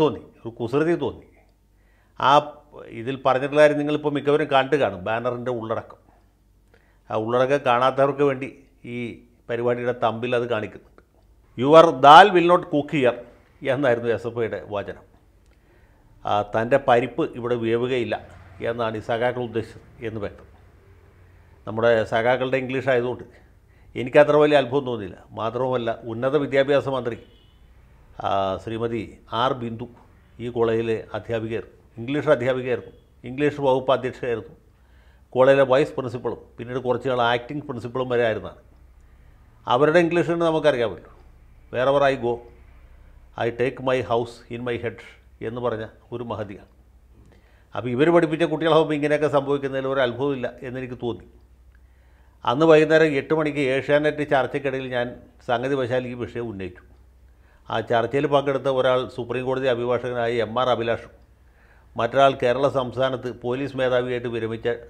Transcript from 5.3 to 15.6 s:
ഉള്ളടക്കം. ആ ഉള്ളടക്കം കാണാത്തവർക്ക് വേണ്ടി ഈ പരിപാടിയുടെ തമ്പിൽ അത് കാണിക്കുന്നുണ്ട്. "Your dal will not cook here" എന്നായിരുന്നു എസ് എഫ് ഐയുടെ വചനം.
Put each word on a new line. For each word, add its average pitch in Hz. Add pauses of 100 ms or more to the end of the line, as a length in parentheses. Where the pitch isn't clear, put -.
ഉള്ളടക്കം. 110 (1080)
ആ 110 (120)
ഉള്ളടക്കം 127
കാണാത്തവർക്ക് 131
വേണ്ടി 131 (460)
ഈ - (520)
പരിപാടിയുടെ 120
തമ്പിൽ 113
അത് 120
കാണിക്കുന്നുണ്ട്. - (600)
"Your 156 (200)
dal 165
will 170
not 175 (100)
cook 143
here" 120 (560)
എന്നായിരുന്നു 120
എസ് 117
എഫ് 117
ഐയുടെ 101 (160)
വചനം. 95 (1200)